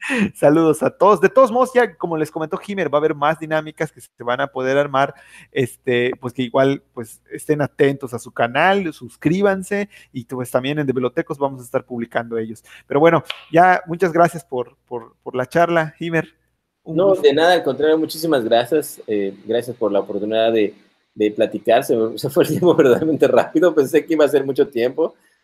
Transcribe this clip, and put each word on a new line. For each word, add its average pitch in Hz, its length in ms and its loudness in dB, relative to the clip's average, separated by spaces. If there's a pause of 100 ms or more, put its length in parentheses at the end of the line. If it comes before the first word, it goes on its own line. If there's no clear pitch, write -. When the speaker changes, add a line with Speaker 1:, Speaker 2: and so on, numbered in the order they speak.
(100)
Speaker 1:
<laughs> 226 240 -2
"Saludos 156 480 2
a 135 80 0
todos". 185 300 2
De 190 80 4
todos 262 220 4
modos, 247 240 0
ya 240 220 0
como 170 200 -6
les 151 140 -4
comentó - 340 -8
Himer, 190 280 -4
va 147 60 2
a - 20 0
haber 156 140 0
más 147 240 -2
dinámicas 156 540 -6
que 123 80 -20
se - 180 -20
van 120 220 -4
a 139 80 -4
poder 131 280 -2
armar, 139 380 0 (380)
este, 123 680 -2
pues 123 140 -10
que 131 80 -4
igual, 135 400 0 (120)
pues, - 360 -14
estén 147 320 -4
atentos 139 500 -2
a 117 60 -8
su - 140 -16
canal, 156 600 0
suscríbanse, 196 960 -2 (240)
y 123 120 -10
pues 127 260 -10
también 135 280 -2
en 147 80 -2
Develotecos 131 520 -4
vamos 139 220 -4
a 123 40 -20
estar 123 200 -6
publicando 117 540 -8
ellos. 113 260 -10 (220)
Pero 139 140 0
bueno, 165 240 4 (260)
ya, 175 360 4
muchas 170 260 -2
gracias 170 320 2
por, 123 320 -8 (100)
por, 117 360 -14
por 131 120 -14
la 127 120 -2
charla, 170 520 0
Himer. 165 300 -4 (560)
Un 160 120 -6
Speaker 2:
No, 190 120 2
Speaker 1:
gusto. 185 140 2
Speaker 2:
de 143 100 4
nada, 165 220 4
al 170 100 -2
contrario, 147 340 0
muchísimas 156 460 -2
gracias, 123 640 0
eh, 101 260 -2 (100)
gracias 117 320 -4
por 104 140 -2
la 101 80 0
oportunidad 107 540 -2
de, 104 200 2 (440)
de 107 160 0
platicar, 113 500 0
se 139 140 0
me, 113 220 -2
<laughs> - 0 -
se 135 120 -6
fue 165 140 2
el 131 60 -6
tiempo 156 260 2
verdaderamente 143 500 2
rápido, 160 480 2
pensé 147 320 0
que 160 60 -2
iba 151 120 2
a 135 40 2
ser 139 160 0
mucho 139 240 -2
tiempo, 135 480 -2 (280)